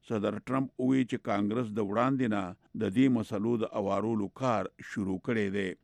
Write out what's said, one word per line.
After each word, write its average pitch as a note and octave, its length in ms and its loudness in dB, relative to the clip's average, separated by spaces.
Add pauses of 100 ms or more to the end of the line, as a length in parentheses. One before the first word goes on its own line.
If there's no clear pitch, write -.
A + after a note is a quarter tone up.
صدر G#2 260 0 (120)
ټرمپ C3 380 -2
ووی C3 200 4
چې A#2 240 -6
کانګرس G#2+ 400 0 (100)
د - 100 0
وړاندې B2+ 460 2
نه G2+ 80 0 (400)
د G2+ 140 0
دې C3 100 6 (100)
مسلو A2 460 0
د A2 180 -4
اوارولو G2 480 0 (140)
کار A2 280 0 (200)
شروع F#2+ 280 -4 (100)
کړی A2 180 0 (100)
دی. F#2+ 120 0 (160)